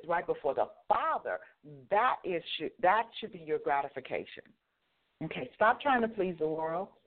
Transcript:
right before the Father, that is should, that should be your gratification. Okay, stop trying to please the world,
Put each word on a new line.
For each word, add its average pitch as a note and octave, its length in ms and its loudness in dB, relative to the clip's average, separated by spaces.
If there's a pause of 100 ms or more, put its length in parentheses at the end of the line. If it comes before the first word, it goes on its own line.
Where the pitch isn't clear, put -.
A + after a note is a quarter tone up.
right E3+ 200 -2
before D#3 260 -2
the A2+ 140 0 (200)
Father, G#3 520 0 (520)
that A3 320 2
is F3 200 -4 (160)
should, D#3 120 -6 (120)
that G#3 220 4 (140)
should G#3+ 140 -12
be F3 60 -14
your D#3 220 -2
gratification. C#3 840 -2 (840)
Okay, - 300 -6
stop A3+ 260 4
trying B3+ 220 4
to A3+ 60 2
please F#3 300 -2
the D#3 80 0
world, D#3+ 420 -2 (180)